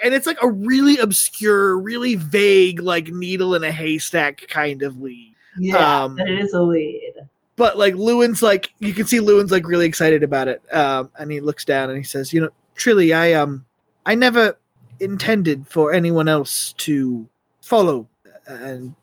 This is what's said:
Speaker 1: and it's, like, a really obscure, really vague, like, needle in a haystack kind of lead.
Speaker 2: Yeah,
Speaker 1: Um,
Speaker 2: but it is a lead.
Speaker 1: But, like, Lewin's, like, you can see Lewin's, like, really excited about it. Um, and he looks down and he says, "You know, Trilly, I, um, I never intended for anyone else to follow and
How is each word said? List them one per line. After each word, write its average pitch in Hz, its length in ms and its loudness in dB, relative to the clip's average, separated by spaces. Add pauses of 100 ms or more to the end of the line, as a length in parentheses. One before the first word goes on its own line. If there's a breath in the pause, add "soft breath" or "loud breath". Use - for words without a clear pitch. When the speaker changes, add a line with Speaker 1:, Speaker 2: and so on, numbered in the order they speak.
Speaker 1:
and 247 100 2
it's, 262 120 -2
like, 320 160 -4
a 247 60 4
really 262 500 2
obscure, 202 800 0
really 240 380 -4
vague, 185 640 4
like, 170 280 -2
needle 180 460 -2
in 165 80 0
a 156 80 -4
haystack 156 760 -4
kind 147 340 -4
of 131 180 -6
lead. 120 340 -16 (220 soft breath)
Speaker 2:
Yeah, 170 480 2
Speaker 1:
Um, 135 120 -8
Speaker 2:
but 185 120 -4
it 190 120 -4
is 202 140 -4
a 180 80 0
lead. 165 500 -2 (420)
Speaker 1:
But, 220 240 2
like, 202 160 2
Lewin's, 233 480 2
like, 202 380 2
you 208 120 -4
can 208 140 -4
see 240 140 0
Lewin's, 202 320 4
like, 175 160 0
really 170 180 2
excited 160 380 2
about 139 240 -2
it. 120 120 -4 (140)
Um, 135 420 0
and 151 140 -12
he 147 100 -8
looks 143 240 -6
down 135 260 0
and 131 60 -8
he 139 80 -8
says, 135 280 -8
"You 165 80 0
know, 160 100 -2 (260)
Trilly, 185 380 4
I, 165 200 4
um, 143 300 -2 (420)
I 214 100 0
never 233 420 2 (400)
intended 190 680 -2
for 156 240 0
anyone 170 340 2
else 151 520 -2
to 127 500 -4 (320)
follow 165 480 0 (400)
and 127 540 -14